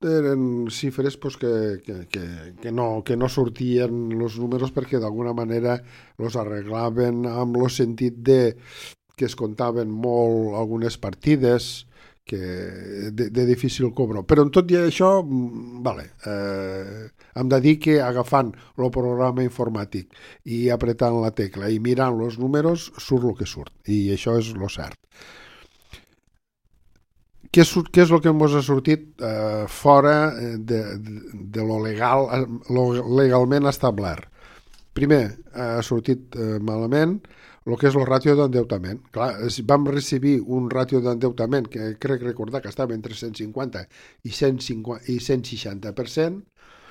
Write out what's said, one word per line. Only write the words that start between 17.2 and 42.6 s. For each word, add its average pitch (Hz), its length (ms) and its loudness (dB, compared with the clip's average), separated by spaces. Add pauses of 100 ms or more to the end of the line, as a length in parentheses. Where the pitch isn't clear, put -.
hem 127 160 0
de 135 80 6
dir 151 240 8
que 151 220 6
agafant 123 480 2 (260)
lo 127 140 0
programa 127 500 0
informàtic 113 720 -4 (320)
i 117 260 0
apretant 117 480 0
la 110 160 0
tecla 98 380 -4
i 110 100 0
mirant 123 320 2
los 113 240 -4
números, 151 580 0
surt 123 300 0
lo 107 80 0
que 101 140 -6
surt. - 240 -14 (160)
I 101 260 0
això 117 240 0
és 113 160 -4
lo 101 160 -6
cert. - 240 -12 (2500)
Què 170 160 8
surt, 170 260 0
què 175 140 8
és 160 80 4
lo 165 80 6
que 160 100 4
mos 151 220 4
ha 147 80 2
sortit, 143 480 0 (160)
eh, 107 420 -2
fora, 147 720 6
eh, 117 240 -6
de, 110 200 -2 (200)
de, 107 180 -12 (380)
de 110 80 -2
lo 110 180 -2
legal, 120 540 2
eh, 131 80 0 (240)
lo 123 220 4 (260)
legalment 135 480 6
establert? 104 640 -2 (640)
Primer, 143 300 4 (340)
ha 117 240 -2
sortit, 123 560 -2
eh, 110 240 -4
malament 120 560 0 (520)
lo 117 80 -2
que 143 120 4
és 135 60 2
lo 135 120 4
ratio 131 280 4
d'endeutament. 117 680 0 (100)
Clar, 120 160 -2 (160)
es, 117 220 -4
vam 143 200 4
recibir 139 540 0
un 123 300 -2
ratio 127 340 0
d'endeutament 120 640 -2
que 110 320 -6
crec 131 240 -2
recordar 120 380 -6